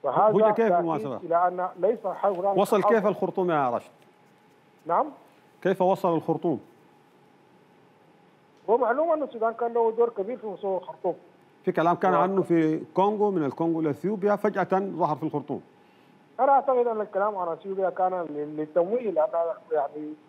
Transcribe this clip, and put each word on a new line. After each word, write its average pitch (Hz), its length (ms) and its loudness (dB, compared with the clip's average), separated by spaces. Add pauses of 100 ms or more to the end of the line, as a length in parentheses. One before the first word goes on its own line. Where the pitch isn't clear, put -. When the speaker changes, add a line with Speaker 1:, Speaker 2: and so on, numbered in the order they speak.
Speaker 1:
فهذا 165 300 4
Speaker 2:
هو 214 200 4
كيف 208 40 0
Speaker 1:
تأكيد 226 160 4
Speaker 2:
بالمناسبة؟ 151 440 -2
Speaker 1:
إلى 170 300 0
أن 180 220 -2 (100)
ليس 202 260 2
هنالك 190 520 0
Speaker 2:
وصل 202 260 2
Speaker 1:
حظر. 208 120 4
Speaker 2:
كيف 208 120 2
الخرطوم 180 440 -2
يا 143 180 2
راشد؟ 117 220 -4 (960)
Speaker 1:
نعم؟ 185 200 2 (560)
Speaker 2:
كيف 185 200 0
وصل 185 340 2
الخرطوم؟ 156 440 -2 (2000)
Speaker 1:
هو 226 80 4
معلوم 269 340 0
أن 311 120 0
السودان 226 300 -4
كان 233 200 -4
له 233 180 2
دور 233 180 2
كبير 214 280 -6
في 220 100 -12
وصول 190 300 -4
الخرطوم. 175 380 -6 (480)
Speaker 2:
في 185 80 -2
كلام 170 240 2
كان 185 180 2
Speaker 1:
و- 175 40 4
Speaker 2:
عنه 185 240 2
في 160 420 2 (120)
كونغو، 202 360 2
من 165 140 0
الكونغو 165 360 -2
لأثيوبيا، 185 540 0
فجأة 196 440 0
ظهر 165 360 -2
في 135 80 -10
الخرطوم. 139 380 -6 (760)
Speaker 1:
أنا 269 120 4
أعتقد 262 360 2
أن 220 140 -2
الكلام 202 360 -2
عن 180 100 -4
أثيوبيا 190 420 -4
كان 185 240 0
ل-، 151 440 -6
للتمويل، 180 580 0
لأن 156 140 2 (420)
يعني 151 420 -4 (160)